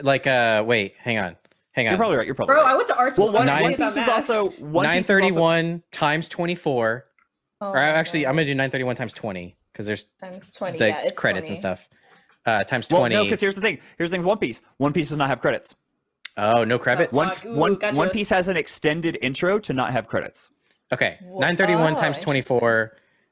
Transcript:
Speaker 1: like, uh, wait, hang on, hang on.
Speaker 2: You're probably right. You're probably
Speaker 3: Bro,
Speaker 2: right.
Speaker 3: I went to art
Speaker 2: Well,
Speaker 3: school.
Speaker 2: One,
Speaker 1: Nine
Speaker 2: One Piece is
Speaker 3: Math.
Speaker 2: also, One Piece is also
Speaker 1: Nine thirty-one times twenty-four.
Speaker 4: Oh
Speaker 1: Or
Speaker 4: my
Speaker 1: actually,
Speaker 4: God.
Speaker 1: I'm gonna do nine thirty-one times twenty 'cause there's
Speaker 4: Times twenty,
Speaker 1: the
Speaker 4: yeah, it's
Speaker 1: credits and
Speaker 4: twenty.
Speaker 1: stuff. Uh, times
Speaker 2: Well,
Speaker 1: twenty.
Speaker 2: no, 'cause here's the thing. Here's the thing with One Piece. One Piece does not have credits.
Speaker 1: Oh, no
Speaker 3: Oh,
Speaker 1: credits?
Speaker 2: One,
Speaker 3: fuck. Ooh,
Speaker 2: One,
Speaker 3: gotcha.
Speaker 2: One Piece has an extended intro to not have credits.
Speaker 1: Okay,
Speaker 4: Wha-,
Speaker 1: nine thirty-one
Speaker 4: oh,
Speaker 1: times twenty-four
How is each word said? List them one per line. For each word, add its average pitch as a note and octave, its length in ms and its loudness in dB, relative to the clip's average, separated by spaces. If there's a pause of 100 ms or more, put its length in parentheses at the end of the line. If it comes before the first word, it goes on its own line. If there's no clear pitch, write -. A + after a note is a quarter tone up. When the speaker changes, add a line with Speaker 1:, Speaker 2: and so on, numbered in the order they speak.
Speaker 1:
like, C3+ 220 2
uh, A#2 400 2
wait, A2 340 0
hang A2+ 200 -2
on, F2 160 -4 (380)
hang A#2+ 140 0
on. G#2+ 40 2
Speaker 2:
You're F#3 60 2
probably G3+ 200 2
right. A2 80 0
You're - 100 -6
probably C4 200 2
Speaker 3:
Bro, D#4 80 6
Speaker 2:
right. C4 80 4
Speaker 3:
I C4+ 40 4
went A#4+ 120 0
to - 80 0
art B3 220 0
Speaker 2:
Well, G#3 100 4
Speaker 3:
school. G#3+ 60 -2
Speaker 2:
One, A#3 120 4
Speaker 1:
Nine - 180 2
Speaker 2:
One - 120 2
Piece - 160 -2
is - 60 -4
Speaker 3:
Math. A#3+ 120 0
Speaker 2:
also, A3 340 2
One F#3+ 80 0
Piece - 100 -18
is - 0 -
also D3+ 220 0
Speaker 1:
Nine F3 200 2
thirty-one E3+ 880 2
times D#3 380 0
twenty-four. C3 760 -2 (560)
Speaker 4:
Oh G3+ 80 -8
Speaker 1:
Or F#3+ 60 -6
Speaker 4:
my C3+ 60 2
Speaker 1:
actually, D#3 420 2
Speaker 4:
God. C3 60 0
Speaker 1:
I'm C#3 60 0
gonna D#3+ 100 2
do C#3 100 -2
nine C3+ 160 0
thirty-one B2+ 240 -2
times A#2 180 -8
twenty F2+ 440 -10 (160)
'cause G#2 120 -10
there's G#2 200 -6 (160)
Speaker 4:
Times F#3 300 -16
twenty, F3+ 260 -8
Speaker 1:
the - 100 2
Speaker 4:
yeah, D3+ 160 -2
it's - 160 -4
Speaker 1:
credits F#2 300 -2
and G2+ 120 -8
Speaker 4:
twenty. F#2 140 -4
Speaker 1:
stuff. - 140 -20 (560)
Uh, G#2+ 180 0
times A#2+ 260 -4
Speaker 2:
Well, E3 120 4
Speaker 1:
twenty. A#2 140 2
Speaker 2:
no, G#2 140 2
'cause G#3+ 120 -2
here's G3 140 -2
the F#3+ 60 -10
thing. F#3+ 180 -2 (180)
Here's E3 120 -2
the F#3 60 -6
thing F3+ 60 -2
with F3 60 0
One G#3+ 120 2
Piece. B2 220 -4 (160)
One C#3+ 160 0
Piece D#3+ 160 -2
does D3+ 80 -6
not C#3 100 0
have C3 140 -2
credits. - 340 -2 (600)
Speaker 1:
Oh, A2+ 260 4
no A2+ 120 2
Speaker 3:
Oh, A#2 40 2
Speaker 1:
credits? B2+ 340 0
Speaker 2:
One, D#3 140 4
Speaker 3:
fuck. - 180 -6
Ooh, A#3 100 -8
Speaker 2:
One, E3+ 200 2
Speaker 3:
gotcha. G3 200 -2
Speaker 2:
One E3 140 2
Piece G3+ 200 -2
has F#3 180 2
an F#3 100 0
extended D#3+ 640 -2
intro F3 380 0
to D#3+ 140 -6
not B2+ 180 0
have A#2 160 -2
credits. - 440 -6 (400)
Speaker 1:
Okay, A#2+ 320 0
Speaker 4:
Wha-, F#3 180 -8
Speaker 1:
nine E3+ 160 2
thirty-one E3 380 2
Speaker 4:
oh, C#3+ 40 -2
Speaker 1:
times D3 200 0
twenty-four A#2 800 0 (340)